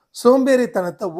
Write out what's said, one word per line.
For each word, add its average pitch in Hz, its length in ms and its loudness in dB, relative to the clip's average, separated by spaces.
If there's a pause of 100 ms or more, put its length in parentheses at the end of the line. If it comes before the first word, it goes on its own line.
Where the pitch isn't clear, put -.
(240)
சோம்பேறித்தனத்தை 240 960 0